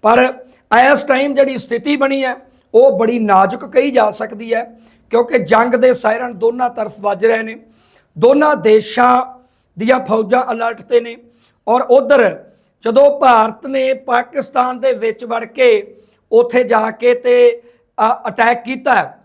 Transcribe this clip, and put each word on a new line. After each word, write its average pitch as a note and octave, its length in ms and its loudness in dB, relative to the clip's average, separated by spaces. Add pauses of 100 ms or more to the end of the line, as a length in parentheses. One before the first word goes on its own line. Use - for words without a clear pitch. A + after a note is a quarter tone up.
ਪਰ B3 320 2 (580)
ਇਸ C#4 100 0
ਟਾਈਮ C#4 320 -2
ਜਿਹੜੀ C4+ 240 0
ਸਥਿਤੀ C#4+ 380 -4
ਬਣੀ C4+ 280 -2
ਹੈ, B3+ 120 -6 (380)
ਉਹ C4 240 4
ਬੜੀ A#3 200 -2
ਨਾਜ਼ੁਕ G3+ 460 0
ਕਹੀ C4+ 260 0
ਜਾ A3+ 200 0
ਸਕਦੀ A3 440 -8
ਹੈ, A#3 260 -8 (300)
ਕਿਉਂਕਿ A#3 280 0
ਜੰਗ A3+ 360 0
ਦੇ B3 200 2
ਸਾਇਰਨ A#3+ 400 -4
ਦੋਨਾਂ A#3+ 360 -2
ਤਰਫ A3+ 300 -8
ਵੱਜ G3+ 260 -2
ਰਹੇ A3+ 160 0
ਨੇ, A3 180 -12 (580)
ਦੋਨਾਂ C#4+ 380 4
ਦੇਸ਼ਾਂ B3 840 0 (400)
ਦੀਆਂ B3+ 280 0
ਫੌਜਾਂ A3+ 460 -2
ਅਲਰਟ A#3 300 -6
ਤੇ A#3+ 180 0
ਨੇ। A#3 160 -14 (520)
ਔਰ A#3 120 0
ਉੱਧਰ A#3+ 640 2 (400)
ਜਦੋਂ C#4 360 2
ਭਾਰਤ A3+ 460 2
ਨੇ C4 280 -4
ਪਾਕਿਸਤਾਨ B3+ 840 -4
ਦੇ C4 120 0
ਵਿੱਚ A3 320 -6
ਵੜ A#3 200 -6
ਕੇ, A3+ 520 0 (360)
ਉੱਥੇ A#3+ 320 2
ਜਾ A3 260 0
ਕੇ A#3+ 240 0
ਤੇ, B3 480 2 (440)
ਅ, A#3+ 220 -4
ਅਟੈਕ A#3+ 360 0
ਕੀਤਾ B3 480 -2 (120)